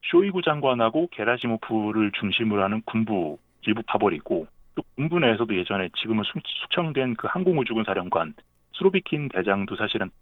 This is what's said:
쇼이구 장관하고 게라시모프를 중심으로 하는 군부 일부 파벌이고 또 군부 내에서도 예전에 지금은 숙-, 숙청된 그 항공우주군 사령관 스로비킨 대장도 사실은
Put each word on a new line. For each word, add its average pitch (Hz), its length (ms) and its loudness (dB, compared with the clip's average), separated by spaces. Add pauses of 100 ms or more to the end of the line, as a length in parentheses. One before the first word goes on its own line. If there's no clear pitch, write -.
(100)
쇼이구 185 320 4
장관하고 143 680 2
게라시모프를 110 1080 0
중심으로 104 440 0
하는 104 240 0
군부 104 520 0 (240)
일부 107 240 0
파벌이고 - 600 0 (300)
또 - 60 -4 (140)
군부 160 220 0
내에서도 113 400 2
예전에 92 320 -2 (100)
지금은 110 240 0
숙-, - 180 -6 (200)
숙청된 135 540 -2
그 - 100 -8
항공우주군 127 580 2
사령관 90 480 0 (460)
스로비킨 175 500 0
대장도 98 480 0
사실은 101 340 -2 (120)